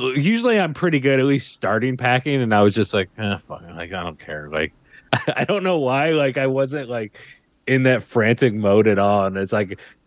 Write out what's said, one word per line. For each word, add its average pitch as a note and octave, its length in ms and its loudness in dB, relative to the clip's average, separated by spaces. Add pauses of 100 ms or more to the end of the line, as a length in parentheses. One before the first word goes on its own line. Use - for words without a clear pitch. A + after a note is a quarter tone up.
(140)
usually A3 460 2
I'm E3 120 -2
pretty D#3 280 0
good C3+ 180 2
at C3 80 2
least C#3 260 -2
starting A2 440 -2
packing, B2+ 440 0
and A2 140 0
I G#2 80 4
was G2+ 140 4
just A2 180 0
like, F#2+ 240 -2
"Eh, G2+ 200 -4
fuck - 300 -16
it, E2+ 60 -18
like, F2 180 -12
I F2+ 120 -8
don't D#2 160 -12
care." D2+ 280 -14
Like, D#2 240 -4 (420)
<laughs> - 220 -2
I B2+ 80 -2
don't F#3+ 180 -2
know F#3 160 0
why, C#3 320 0
like, C#3 280 0
I C3+ 80 0
wasn't, C3+ 420 -2
like, A#2 280 -8 (500)
in C3 180 2
that B2+ 180 2
frantic A#2+ 520 2
mode G#2 320 4
at G#2 120 4
all. G2+ 280 2
And G2 100 -6
it's F#2+ 160 -4
like, G2+ 260 -4 (280)